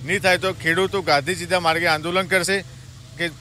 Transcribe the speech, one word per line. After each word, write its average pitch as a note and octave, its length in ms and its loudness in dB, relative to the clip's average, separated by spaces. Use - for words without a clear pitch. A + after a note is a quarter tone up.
નહીં F3+ 180 -2
થાય F3+ 160 4
તો F#3 160 0
ખેડૂતો F#3 480 0
ગાંધી D3+ 340 2
સીધા F3 240 0
માર્ગે E3 280 2
આંદોલન E3+ 400 0
કરશે F#3 300 2
કે E3+ 80 -4